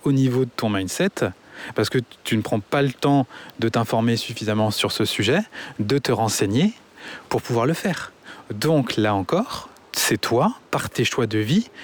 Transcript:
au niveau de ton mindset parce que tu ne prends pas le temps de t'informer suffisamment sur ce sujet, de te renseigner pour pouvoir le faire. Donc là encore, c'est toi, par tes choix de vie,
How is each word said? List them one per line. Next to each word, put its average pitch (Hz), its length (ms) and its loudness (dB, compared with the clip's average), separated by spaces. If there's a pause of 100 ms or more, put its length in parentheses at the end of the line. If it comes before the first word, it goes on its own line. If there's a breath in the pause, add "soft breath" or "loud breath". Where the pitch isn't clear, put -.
au 143 80 2
niveau 131 320 4
de 123 60 -2
ton 117 200 -4
mindset 101 640 -2 (440 loud breath)
parce 110 140 0
que 135 100 0 (240)
tu - 120 0
ne 107 60 2
prends 107 180 -2
pas 143 220 0
le 139 100 2
temps 139 360 2 (320 loud breath)
de 113 100 0
t'informer 117 480 2
suffisamment 110 540 -2
sur - 200 -2
ce - 140 0
sujet, 113 340 2 (400 loud breath)
de 107 180 0
te 135 140 0
renseigner 113 600 2 (560 loud breath)
pour 147 120 0
pouvoir 117 240 0
le 151 80 2
faire. - 380 -4 (420 loud breath)
Donc 135 440 2
là 107 180 2
encore, 156 540 -2 (240)
c'est - 260 0
toi, 151 340 2 (160)
par 104 200 -4
tes 123 160 0
choix 117 220 0
de 107 100 -2
vie, 123 320 2 (140 loud breath)